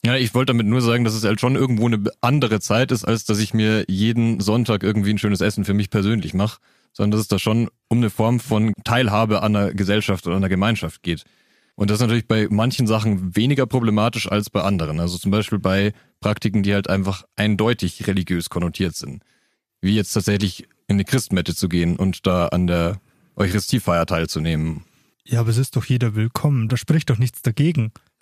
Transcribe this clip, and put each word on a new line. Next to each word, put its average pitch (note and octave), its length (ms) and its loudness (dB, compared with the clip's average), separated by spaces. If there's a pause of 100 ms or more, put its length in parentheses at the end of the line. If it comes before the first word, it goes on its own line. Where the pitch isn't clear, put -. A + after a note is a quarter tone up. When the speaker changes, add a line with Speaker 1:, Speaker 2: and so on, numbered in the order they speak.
Speaker 1:
Ja, B2 100 2
ich B2+ 200 0
wollte C3 160 2
damit A#2 160 2
nur B2 140 2
sagen, A#2+ 220 2
dass A2 120 0
es G#2+ 80 -6
halt A2 180 0
schon C3 140 2
irgendwo B2 320 2
eine A2 160 0 (180)
andere A#2+ 380 2
Zeit A#2+ 320 0
ist, A#2+ 120 -2
als A2+ 220 -2
dass G#2 140 0
ich A2 160 -2
mir A2 320 2
jeden A2+ 520 0
Sonntag G#2 440 0
irgendwie G#2 260 0
ein G#2+ 80 0
schönes G2+ 240 0
Essen G2+ 240 0
für G2+ 80 0
mich G2+ 160 0
persönlich G#2 460 0
mache, G#2 240 -2 (340)
sondern G#2 180 0
dass G#2+ 100 2
es G#2 60 -4
da G2 120 0
schon A2+ 300 0 (180)
um A2+ 100 0
eine A#2 140 2
Form A#2 280 0
von A2 340 0 (100)
Teilhabe G#2+ 580 2
an G#2+ 140 2
einer G2+ 180 0
Gesellschaft G2 540 -2
oder F2 80 -2
einer F#2+ 140 0
Gemeinschaft F#2+ 520 -2
geht. E2 240 -6 (520)
Und G#2 140 0
das G#2+ 60 0
ist A2+ 40 0
natürlich A#2 260 0
bei A2 220 2
manchen A2+ 380 0
Sachen G#2+ 480 0
weniger C3 320 2
problematisch A2 640 0
als G#2 200 -2
bei F#2 140 -2
anderen. D#2+ 360 -2
Also F2 200 -2
zum G2+ 100 -4
Beispiel G#2 300 0
bei G2 340 0 (260)
Praktiken, G#2 440 0
die G2+ 100 2
halt G2+ 160 0
einfach F#2+ 340 -2 (120)
eindeutig G#2+ 720 0
religiös F2+ 420 -2
konnotiert F2 460 -4
sind. - 280 -14 (560)
Wie G2 160 0
jetzt G#2 160 -2
tatsächlich G2+ 520 0 (240)
in G#2 80 2
eine G2 100 2
Christmette F2+ 480 -2
zu F2+ 160 -4
gehen E2+ 260 0
und F#2+ 300 -2
da F2+ 220 2
an F2+ 180 0
der F2 340 0 (360)
Eucharistiefeier F#2 720 0
teilzunehmen. D#2+ 800 -2 (380)
Speaker 2:
Ja, A#2 180 -2
aber A#2 100 0
es A2+ 60 0
ist C3+ 180 -2
doch A#2 100 -4
jeder A#2 300 0
willkommen. A2+ 520 0
Da B2 100 -2
spricht - 340 0
doch A2 80 2
nichts B2 240 -2
dagegen. C3 480 0 (300)